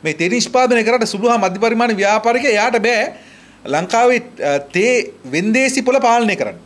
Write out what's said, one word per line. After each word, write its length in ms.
මේ 140
තේ 140
නිෂ්පාදනය 560
කරාට 220
සුළු 220
හා 100
මධ්‍ය 220
පරිමාණ 360
ව්‍යාපාරිකයා 560
එයාට 260
බෑ 260
ලංකාවේ, 560
අ, 280
තේ 460
වෙන්දේසි 600
පොළ 180
පාලනය 360
කරන්න. 300